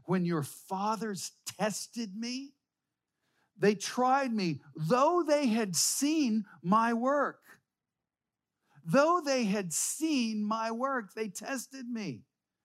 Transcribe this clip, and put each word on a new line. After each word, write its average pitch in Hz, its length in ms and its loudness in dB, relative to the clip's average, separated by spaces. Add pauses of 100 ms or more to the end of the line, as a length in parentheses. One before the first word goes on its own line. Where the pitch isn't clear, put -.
when 180 220 0
your 165 180 0
fathers 202 880 -4 (140)
tested 208 680 -4
me. 247 420 -8 (1040)
They 208 140 4
tried 254 580 2
me, 180 300 -2 (140)
though 269 480 4
they 294 220 2
had 214 300 0
seen 269 680 2 (180)
my 226 300 4
work." 247 500 0 (1500)
Though 311 300 4
they 269 240 0
had 196 300 -2
seen 233 720 -2
my 220 260 -2
work, 240 420 -4
they 220 140 -6
tested 254 600 -8
me. 190 340 -6 (420)